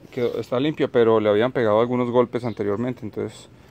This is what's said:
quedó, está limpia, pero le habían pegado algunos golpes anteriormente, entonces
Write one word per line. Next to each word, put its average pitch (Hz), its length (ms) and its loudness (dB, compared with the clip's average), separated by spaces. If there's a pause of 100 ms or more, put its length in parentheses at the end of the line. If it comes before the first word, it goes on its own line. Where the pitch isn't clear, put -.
(120)
quedó, 120 260 -4
está 123 220 -4
limpia, 147 260 -2
pero 113 320 4
le 107 120 2
habían 107 200 2
pegado 110 300 2
algunos 123 300 -2
golpes 120 340 0
anteriormente, 113 580 -4
entonces 107 460 -12 (220)